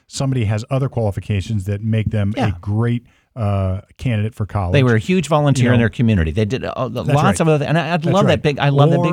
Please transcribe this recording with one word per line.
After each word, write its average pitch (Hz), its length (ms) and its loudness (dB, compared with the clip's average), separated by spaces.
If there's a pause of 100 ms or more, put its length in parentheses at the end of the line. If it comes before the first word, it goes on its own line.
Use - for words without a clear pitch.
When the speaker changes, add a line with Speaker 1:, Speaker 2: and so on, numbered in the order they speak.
Speaker 1:
somebody 131 380 -2
has 107 240 -2
other 135 180 -2
qualifications 104 760 -4
that 101 180 -4
make 110 260 0
them 104 280 -2
Speaker 2:
Yeah. 254 100 0
Speaker 1:
a 101 40 -2 (100)
great, 117 420 -2 (320)
uh, 98 460 -2 (160)
candidate 110 360 -2
for 107 120 -6
college. 95 260 -4
Speaker 2:
They 131 120 4
were 123 120 4
a 107 40 2
huge 180 280 -2
volunteer 143 380 2
Speaker 1:
You 120 60 4
Speaker 2:
in - 20 4
Speaker 1:
know, 120 80 4
Speaker 2:
their 113 80 2
community. 101 420 0
They 107 140 0
did, 104 180 -4
uh, 120 240 -6
Speaker 1:
That's 113 220 -6
Speaker 2:
lots 147 140 2
Speaker 1:
right. 196 180 2
Speaker 2:
of 165 80 2
other, 147 160 2
and 147 120 0
I, 165 180 -2
I'd 160 80 -2
Speaker 1:
That's 170 100 0
Speaker 2:
love 202 140 4
Speaker 1:
right. 180 80 4
Speaker 2:
that - 80 -4
big, 147 160 0
I 143 100 2
love 139 240 4
Speaker 1:
Or 170 100 2
Speaker 2:
that - 100 -